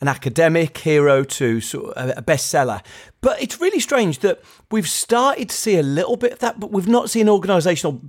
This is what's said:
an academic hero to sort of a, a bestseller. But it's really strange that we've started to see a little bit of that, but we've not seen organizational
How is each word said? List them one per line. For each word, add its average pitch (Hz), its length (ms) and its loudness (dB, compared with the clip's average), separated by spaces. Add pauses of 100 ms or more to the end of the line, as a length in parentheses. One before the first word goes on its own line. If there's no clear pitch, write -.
an 139 80 -2
academic 160 680 0
hero 143 480 4
to 117 360 -2
sort - 360 -10
of 127 140 -6
a, - 80 -2
a - 40 -14
bestseller. 131 600 -2 (380)
But 254 200 0
it's - 200 -8
really 359 200 0
strange 214 380 0
that 190 240 0 (280)
we've 208 180 -2
started 247 600 0
to - 60 -8
see 202 220 0
a 151 40 2
little 143 340 -2
bit 240 160 -2
of - 80 -16
that, 233 180 -4
but 208 140 -10
we've 190 160 -2
not 240 200 2
seen 220 200 2
organizational 180 800 2